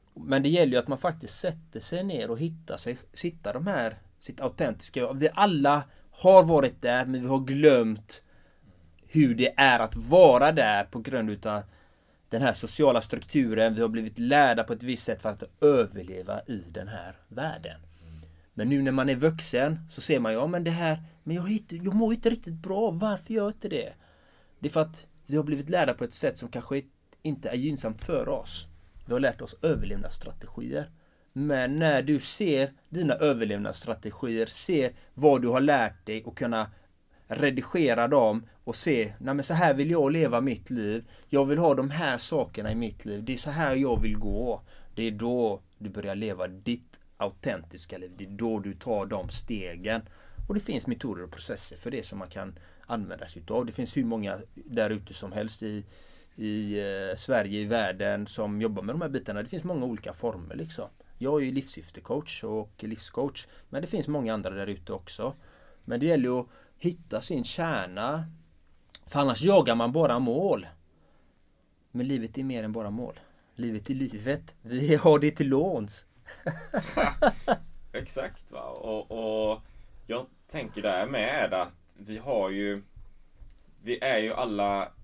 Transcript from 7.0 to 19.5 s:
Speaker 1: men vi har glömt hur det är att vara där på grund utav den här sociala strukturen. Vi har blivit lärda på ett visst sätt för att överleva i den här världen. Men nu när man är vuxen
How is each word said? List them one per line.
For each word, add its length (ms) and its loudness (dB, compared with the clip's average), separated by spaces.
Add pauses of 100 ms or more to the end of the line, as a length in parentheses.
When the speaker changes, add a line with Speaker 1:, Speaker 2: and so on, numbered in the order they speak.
Speaker 1:
men 160 -2
vi 60 -4
har 120 2
glömt 840 4 (840)
hur 280 4
det 220 2
är 220 8
att 160 -2
vara 560 8
där 320 4
på 160 -10
grund 300 -2
utav 320 -4 (680)
den 120 0
här 120 4
sociala 480 4
strukturen. 720 2
Vi 80 0
har 80 2
blivit 300 -4
lärda 440 6
på 100 -6
ett 100 -8
visst 200 -6
sätt 180 -4
för 80 -4
att 140 -6 (200)
överleva 840 2
i 160 -8 (100)
den 140 -10
här 280 -14 (120)
världen. 520 -10 (760)
Men 160 -2
nu 120 4
när 100 2
man 180 2
är 60 2
vuxen 640 0 (100)